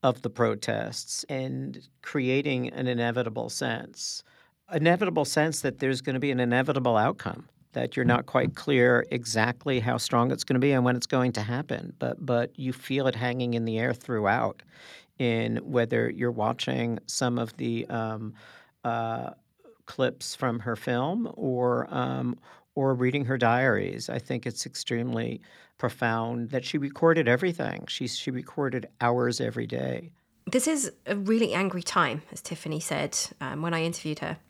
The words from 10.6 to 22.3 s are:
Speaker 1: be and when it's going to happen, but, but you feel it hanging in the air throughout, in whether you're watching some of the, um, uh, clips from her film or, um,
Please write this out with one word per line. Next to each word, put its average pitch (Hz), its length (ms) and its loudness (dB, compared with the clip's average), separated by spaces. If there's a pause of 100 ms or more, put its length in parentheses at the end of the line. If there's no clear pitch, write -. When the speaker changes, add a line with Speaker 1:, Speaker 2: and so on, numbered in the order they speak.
Speaker 1:
be 143 120 4
and 127 120 4
when 123 120 4
it's 120 100 -6
going 127 260 2
to 110 100 -4
happen, 123 560 -4
but, 123 260 -4
but 120 340 0
you 131 140 -4
feel 131 340 -2
it 123 100 2
hanging 120 380 -2
in 117 100 0
the 113 140 0
air 123 140 0
throughout, 110 680 0 (560)
in 113 380 2
whether 117 540 2
you're 120 200 -2
watching 117 760 0
some 123 320 -2
of 117 180 -4
the, 117 300 -4
um, 110 480 -6 (500)
uh, 117 460 -2 (560)
clips - 480 -4
from 117 260 -2
her 113 160 -4
film 147 580 -2
or, 123 560 0
um, 127 460 -2 (380)